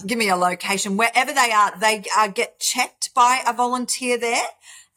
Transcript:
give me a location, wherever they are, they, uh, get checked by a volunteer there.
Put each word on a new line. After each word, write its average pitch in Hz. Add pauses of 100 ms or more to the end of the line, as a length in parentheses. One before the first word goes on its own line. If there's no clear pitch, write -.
give 233
me 220
a 185
location, 190
wherever 233
they 247
are, 202
they, 214 (120)
uh, 214
get -
checked -
by 254
a 233
volunteer 247
there. 240 (500)